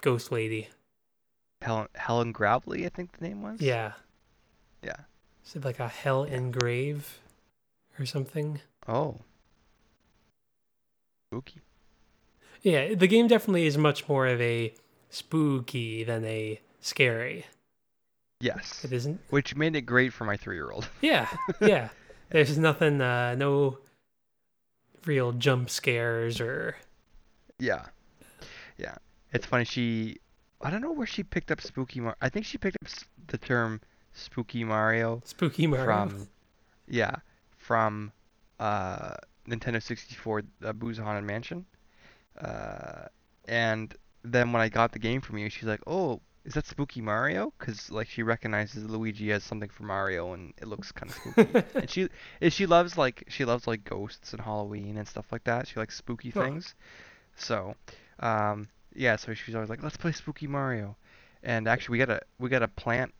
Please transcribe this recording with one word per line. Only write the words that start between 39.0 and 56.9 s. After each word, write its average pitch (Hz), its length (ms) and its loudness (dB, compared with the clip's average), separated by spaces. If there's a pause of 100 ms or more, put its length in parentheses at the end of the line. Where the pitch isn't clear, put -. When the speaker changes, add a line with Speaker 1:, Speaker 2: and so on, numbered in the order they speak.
Speaker 2:
Nintendo 113 340 -2
sixty-four, 110 640 -6 (220)
uh, 110 80 -4
Boo's 113 240 -6
Haunted 107 260 -4
Mansion. 120 420 -6 (760)
Uh, 53 640 -10 (420)
and 110 480 0 (280)
then 120 280 4
when 117 100 4
I 113 80 4
got 113 220 4
the 110 80 -8
game 117 220 0
from - 160 -8
you, 104 120 -4
she's - 160 -10
like, 107 220 0
"Oh, 160 340 -2 (220)
is 135 120 -12
that 151 100 -2
Spooky - 360 -6
Mario?" 139 560 0
'Cause, - 320 -10
like, 107 200 -4
she 117 140 -4
recognizes 107 640 -2
Luigi 110 460 -2
as 101 120 2
something 104 260 -8
from 107 180 -14
Mario, 95 460 -2
and 87 240 -12
it - 100 -12
looks - 240 -10
kinda - 220 -12
spooky. - 560 4
Speaker 1:
<laughs> - 60 -8
Speaker 2:
And 247 140 -2
she, 185 200 -2 (320)
and 165 100 6
she 196 140 0
loves, 170 320 6
like, 127 320 2
she - 160 -2
loves, 120 220 0
like, 110 180 -2
ghosts - 480 -10
and 110 80 -10
Halloween 104 560 -6
and 107 100 -8
stuff - 240 -10
like 117 140 -8
that. 120 220 0
She - 120 -14
likes 110 160 -6
spooky 120 360 -10
Speaker 1:
Huh. 196 120 0
Speaker 2:
things. 147 320 -6 (600)